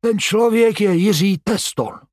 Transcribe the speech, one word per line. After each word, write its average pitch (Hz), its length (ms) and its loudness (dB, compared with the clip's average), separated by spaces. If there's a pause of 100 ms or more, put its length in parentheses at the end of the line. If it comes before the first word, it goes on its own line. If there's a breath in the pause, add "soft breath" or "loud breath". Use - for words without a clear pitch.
„Ten 226 180 -2
člověk 226 640 2
je 196 140 2
Jiří 185 500 2
Teston.“ - 560 -6 (120)